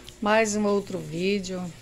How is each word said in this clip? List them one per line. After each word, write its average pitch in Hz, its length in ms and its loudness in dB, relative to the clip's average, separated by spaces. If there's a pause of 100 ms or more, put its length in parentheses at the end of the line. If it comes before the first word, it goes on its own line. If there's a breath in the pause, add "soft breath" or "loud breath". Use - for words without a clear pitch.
(200 loud breath)
mais 214 360 4
um 214 100 2
outro 196 320 0
vídeo. 180 640 -2 (200)